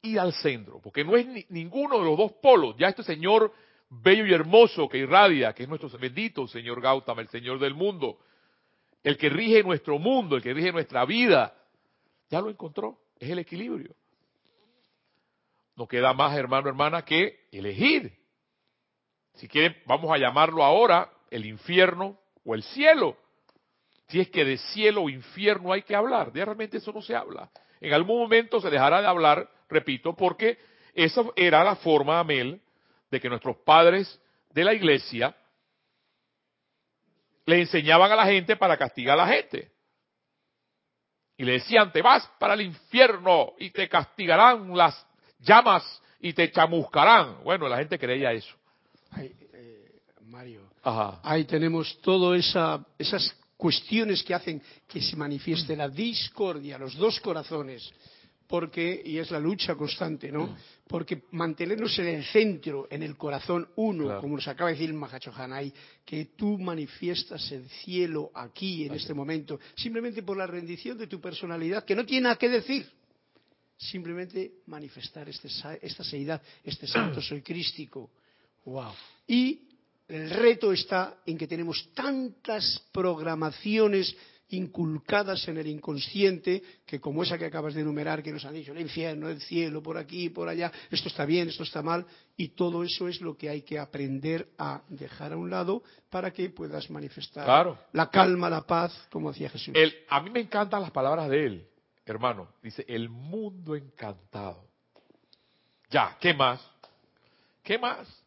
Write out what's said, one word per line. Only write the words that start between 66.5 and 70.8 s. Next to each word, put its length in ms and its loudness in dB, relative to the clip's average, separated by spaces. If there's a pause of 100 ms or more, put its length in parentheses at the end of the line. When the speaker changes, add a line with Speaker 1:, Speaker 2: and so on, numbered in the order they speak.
Speaker 2:
manifiestas 960 -8
el 160 -14
cielo 640 -6
aquí, 520 -10
en 80 -8
Speaker 1:
Ahí. 60 -10
Speaker 2:
este 140 -10
momento, 460 -8 (180)
simplemente 460 -8
por 140 -8
la 100 -6
rendición 500 -12